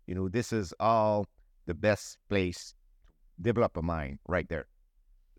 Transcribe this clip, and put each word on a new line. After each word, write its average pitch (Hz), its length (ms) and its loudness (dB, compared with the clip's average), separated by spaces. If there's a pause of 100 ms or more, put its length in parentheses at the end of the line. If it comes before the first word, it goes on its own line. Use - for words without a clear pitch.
You 90 80 -6
know, 95 140 -2
this 113 220 -2
is 107 280 -2
all 107 480 2 (380)
the 90 80 -4
best 101 440 0 (120)
place 92 440 0 (600)
to 85 80 -12
develop 113 340 2
a 82 40 -2
mine 80 460 -2
right 90 220 0
there. 78 160 -6 (720)